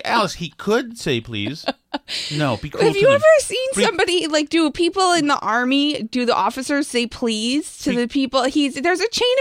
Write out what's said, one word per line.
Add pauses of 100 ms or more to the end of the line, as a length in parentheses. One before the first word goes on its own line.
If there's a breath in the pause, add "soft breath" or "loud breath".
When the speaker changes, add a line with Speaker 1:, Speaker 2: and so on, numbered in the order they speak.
Speaker 1:
Alice,
he
could
say
please. (680 loud breath)
No,
be
cruel
Speaker 2:
Have
Speaker 1:
to
Speaker 2:
you
Speaker 1:
them.
Speaker 2:
ever (140)
seen
Speaker 1:
Be
Speaker 2:
somebody,
like,
do
people
in
the
army,
do
the
officers
say
please
to
Speaker 1:
Be
Speaker 2:
the
people?
He's,
there's
a
chain